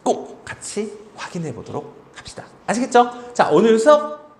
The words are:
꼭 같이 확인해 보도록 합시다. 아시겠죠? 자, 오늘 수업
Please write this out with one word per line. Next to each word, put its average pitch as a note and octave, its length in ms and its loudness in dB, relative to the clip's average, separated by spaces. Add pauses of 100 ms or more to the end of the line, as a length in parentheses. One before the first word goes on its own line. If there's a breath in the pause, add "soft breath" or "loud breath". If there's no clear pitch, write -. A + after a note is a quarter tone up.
꼭 - 400 -4
같이 - 480 -10 (240)
확인해 D#3+ 380 -10
보도록 - 600 -14
합시다. - 300 -20 (220)
아시겠죠? A#3+ 640 0
자, - 180 0
오늘 A3 280 6
수업 - 600 2